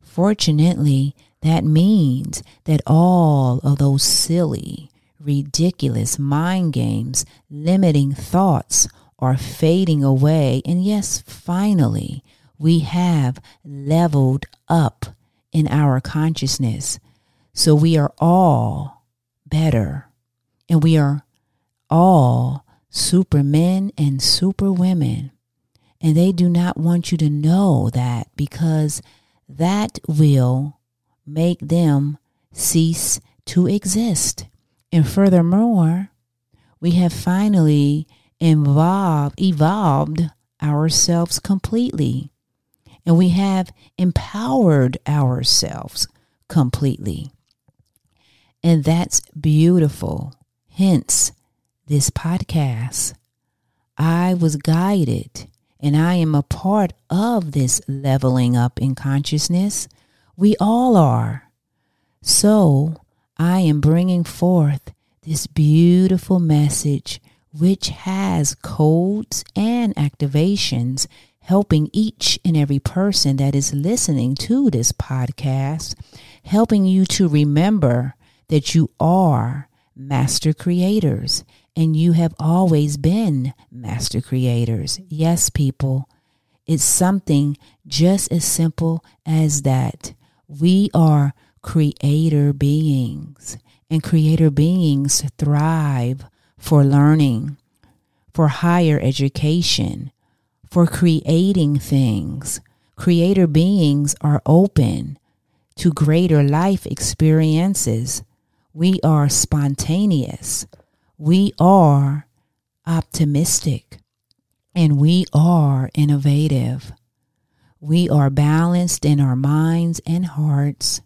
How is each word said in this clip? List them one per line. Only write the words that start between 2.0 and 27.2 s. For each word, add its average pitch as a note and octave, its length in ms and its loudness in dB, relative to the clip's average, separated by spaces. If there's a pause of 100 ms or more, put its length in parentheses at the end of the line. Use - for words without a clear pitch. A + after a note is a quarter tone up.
that D#3 200 0
all D#3 760 2
of C#3 160 0
those C#3 240 2
silly, - 880 -4 (300)
ridiculous C#3+ 1000 -2
mind D#3+ 540 -2
games, A#2+ 520 -4 (240)
limiting D3+ 640 2
thoughts E3+ 760 0 (320)
are C3 160 0
fading E3 680 0
away. C3+ 600 2
And F3+ 200 -2
yes, G#3 400 -4
finally, E3+ 1000 -2 (340)
we D#3+ 220 2
have D#3 600 -2 (240)
leveled C#3+ 840 0 (220)
up E3 380 -2 (460)
in D#3 160 0
our C#3 320 0
consciousness. D3 1000 -6 (540)
So - 220 2
we D#3+ 220 4
are C#3+ 220 0
all C#3+ 840 0 (400)
better, C#3+ 640 -2 (600)
and E3 140 2
we D#3+ 140 4
are C#3+ 280 0 (680)
all C#3 760 4 (240)
supermen F3 1120 0
and C#3 240 0
superwomen. F3+ 1120 -2 (680)
And D#3 160 2
they F3 140 4
do F3+ 180 2
not F3 280 0
want E3+ 340 -2
you E3+ 80 -2
to D#3 100 0